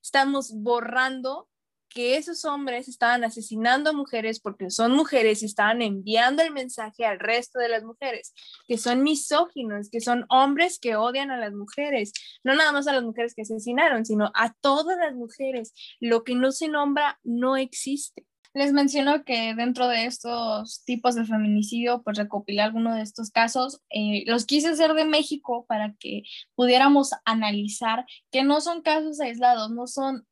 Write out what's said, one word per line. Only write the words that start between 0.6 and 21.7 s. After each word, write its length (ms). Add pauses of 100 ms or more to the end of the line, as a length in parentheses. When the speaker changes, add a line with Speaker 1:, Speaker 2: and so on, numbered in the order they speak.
Speaker 1:
que 280
esos 260
hombres 440
estaban 360
asesinando 680
a 20
mujeres 460
porque 320
son 220
mujeres 500
y 20
estaban 380
enviando 580
el 100
mensaje 540
al 140
resto 400
de 100
las 140
mujeres, 500 (340)
que 120
son 240
misóginos, 880
que 100
son 280
hombres 500
que 160
odian 340
a 80
las 160
mujeres, 580 (320)
no 120
nada 160
más 160
a 60
las 100
mujeres 320
que 80
asesinaron, 640
sino 260
a 260
todas 380
las 160
mujeres. 580 (280)
Lo 240
que 100
no 180
se 160
nombra 560
no 340
existe. 680 (300)
Speaker 2:
Les 160
menciono 520
que 320
dentro 320
de 180
estos 800
tipos 300
de 100
feminicidio, 800